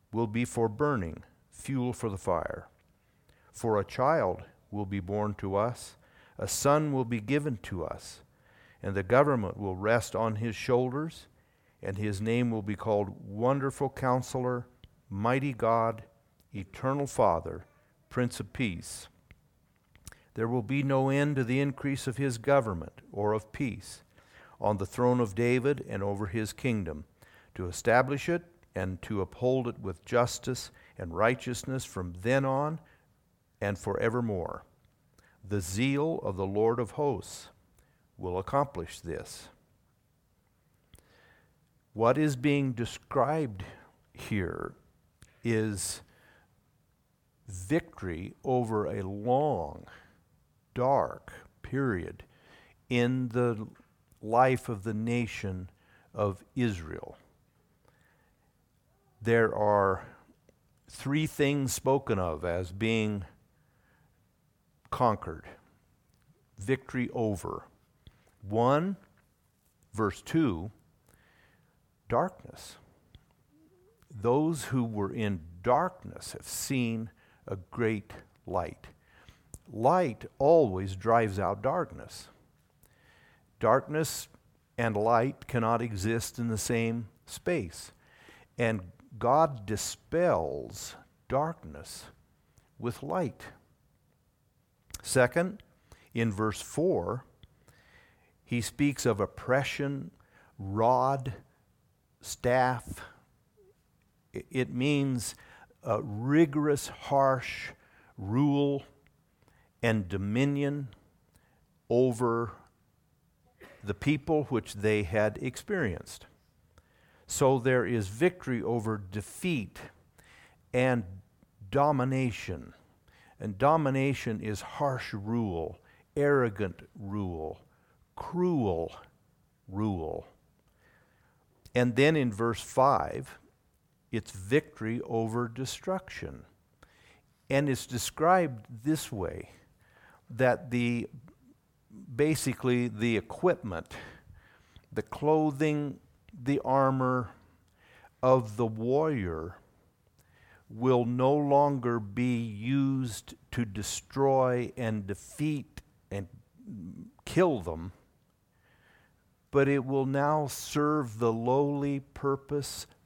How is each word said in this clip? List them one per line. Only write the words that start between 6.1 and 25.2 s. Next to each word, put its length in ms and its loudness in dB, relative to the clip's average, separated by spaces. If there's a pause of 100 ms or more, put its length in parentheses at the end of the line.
a 80 -4
son 460 2
will 120 0
be 140 -2
given 420 -2
to 240 -6
us, 360 -10 (600)
and 140 -4
the 80 0
government 540 4
will 180 -4
rest 400 0
on 220 -2
his 180 -4
shoulders, 720 -2 (560)
and 160 -4
his 220 -4
name 320 2
will 100 -2
be 140 -4
called 320 0 (120)
Wonderful 720 -2
Counselor, 760 -2 (400)
Mighty 440 0
God, 520 2 (500)
Eternal 540 -4
Father, 580 2 (440)
Prince 280 -2
of 140 -10
Peace. 560 -4 (1300)
There 120 0
will 160 0
be 220 0
no 240 2
end 260 2
to 80 2
the 160 0
increase 480 -2
of 100 -4
his 220 -2
government 600 2 (100)
or 220 0
of 180 -4
peace 540 -8 (560)
on 160 2
the 100 -4
throne 320 2
of 160 0